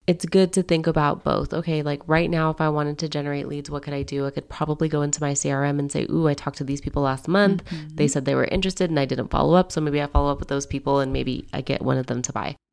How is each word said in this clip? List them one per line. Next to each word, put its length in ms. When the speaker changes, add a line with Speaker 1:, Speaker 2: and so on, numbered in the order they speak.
Speaker 1:
it's 200
good 260
to 100
think 240
about 380
both. 300
Okay, 280
like, 260
right 220
now, 200
if 100
I 80
wanted 320
to 80
generate 400
leads, 240
what 120
could 100
I 100
do? 220
I 60
could 180
probably 400
go 120
into 200
my 120
C 160
R 140
M 160
and 100
say, 220
"Ooh, 160
I 60
talked 240
to 80
these 160
people 220
last 260
month. 340
Speaker 2:
Mm-hmm. 320
Speaker 1:
They 140
said 160
they 100
were 80
interested 460
and 100
I 60
didn't 260
follow 220
up. 180
So 80
maybe 220
I 60
follow 220
up 100
with 100
those 160
people 340
and 140
maybe 400
I 80
get 200
one 160
of 100
them 160
to 100
buy." 240